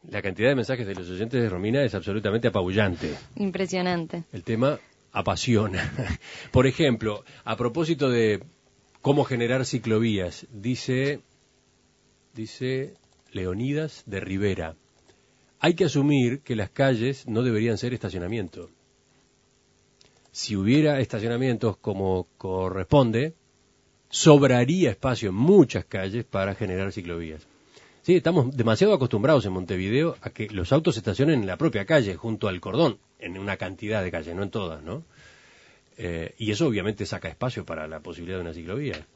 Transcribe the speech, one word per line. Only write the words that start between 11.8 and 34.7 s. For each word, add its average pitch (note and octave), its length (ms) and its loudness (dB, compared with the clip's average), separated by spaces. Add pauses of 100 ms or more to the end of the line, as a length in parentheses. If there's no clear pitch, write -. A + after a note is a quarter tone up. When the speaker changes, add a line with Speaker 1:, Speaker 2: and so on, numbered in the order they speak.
Speaker 1:
dice C3 600 -6 (380)
Leonidas A#2+ 760 -4
de G2 140 -6
Rivera, F#2 560 -2 (840)
"Hay E3+ 140 4
que F#3 100 0
asumir C#3 560 2
que - 160 -6
las G#2 140 -4
calles C3 580 0
no A2+ 140 0
deberían A2+ 340 0
ser A#2+ 160 -4
estacionamiento. F#2 760 -8 (1600)
Si - 240 -6
hubiera C3+ 440 4
estacionamientos A#2 760 -2
como F#2+ 520 -2 (100)
corresponde, G2+ 960 2 (760)
sobraría C#3 840 6
espacio A2 380 -2
en F2+ 60 -2
muchas C#3 500 6
calles G2 400 -6
para G2 300 -2
generar F#2+ 380 -4
ciclovías". E2+ 540 -10 (540)
Sí, F3+ 160 4
estamos D3+ 400 2
demasiado A#2+ 380 4
acostumbrados B2 500 2
en G2 80 -2
Montevideo G2 720 -2
a - 80 -10
que G#2+ 180 -10
los F#2+ 240 -2
autos D#3 220 2
se A2+ 60 -4
estacionen B2+ 400 2
en G2+ 60 -2
la F2+ 120 -4
propia G#2+ 260 0
calle, A2+ 300 2
junto A2 340 -4
al F#2 100 -2
cordón, A2 380 0 (220)
en F#2 180 -12
una G2 220 -6
cantidad G#2 440 -4
de F2+ 80 -4
calles, E2 240 -8
no G2 100 -4
en F#2+ 60 -8
todas, E2+ 320 -8